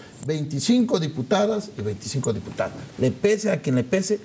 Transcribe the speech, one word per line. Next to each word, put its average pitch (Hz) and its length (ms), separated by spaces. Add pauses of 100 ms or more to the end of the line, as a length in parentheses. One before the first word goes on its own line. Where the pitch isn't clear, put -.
(280)
Veinticinco 160 720
diputadas 160 760
y 107 40
veinticinco 107 520
diputados. 92 400 (240)
Le 196 140
pese 208 400
a 175 100
quien 131 140
le 123 80
pese, 190 420